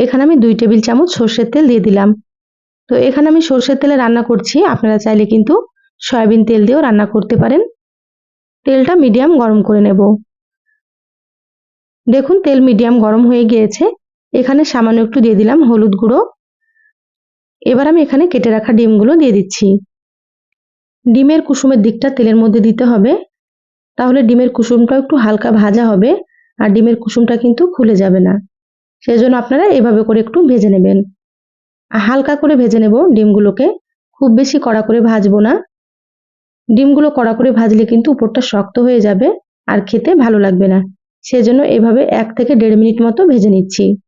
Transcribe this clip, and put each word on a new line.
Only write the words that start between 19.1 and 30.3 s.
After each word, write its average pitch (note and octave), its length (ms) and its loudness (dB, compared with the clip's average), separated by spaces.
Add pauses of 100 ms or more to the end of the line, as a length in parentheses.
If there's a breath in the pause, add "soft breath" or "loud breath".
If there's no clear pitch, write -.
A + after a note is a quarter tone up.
দিয়ে B3 160 2
দিচ্ছি। G3 300 -2 (1400)
ডিমের C4+ 420 2
কুসুমের C4+ 340 0
দিকটা A3+ 280 0
তেলের A3+ 320 0
মধ্যে A3 200 2
দিতে A3+ 240 0
হবে, A#3+ 280 2 (840)
তাহলে B3+ 300 0
ডিমের B3 240 2
কুসুমটা A#3+ 500 0
একটু C4+ 140 -4
হালকা G#3+ 360 -2
ভাজা G#3+ 340 0
হবে, A3 260 0 (480 soft breath)
আর G#3+ 120 -2
ডিমের A3+ 280 2
কুসুমটা A#3 380 -2
কিন্তু A#3+ 340 0
খুলে A3+ 240 0
যাবে F#3+ 240 0
না। F#3 140 0 (680)
সেজন্য A#3+ 340 0
আপনারা C4 340 -2
এভাবে A#3 320 0
করে A3+ 160 0
একটু A3+ 280 -2